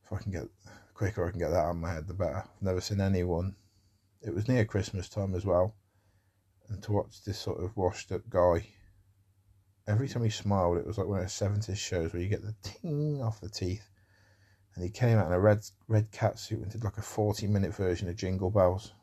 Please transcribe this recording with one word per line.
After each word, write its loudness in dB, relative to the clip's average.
If -10
I -6
can -6
get, -4
the -20
quicker -2
I -2
can -8
get 0
that 2
out -2
of -4
my -4
head, -6
the -8
better. -2
I've -16
never 0
seen -2
anyone. 0
It -8
was -2
near 4
Christmas -4
time -4
as -4
well. 2
And -8
to -2
watch 0
this -8
sort -6
of -6
washed-up -2
guy, 4
every 2
time -2
he 4
smiled, 2
it -2
was -4
like 0
one 0
of -2
those -8
seventies -2
shows -2
where -2
you -2
get 0
the -8
ting -4
off -4
the -10
teeth. -4
And -6
he -4
came 4
out 4
in 0
a 4
red, 6
red 4
cat -2
suit -8
and -8
did, -8
like, -4
a -8
forty-minute 0
version 0
of -4
Jingle -2
Bells. 4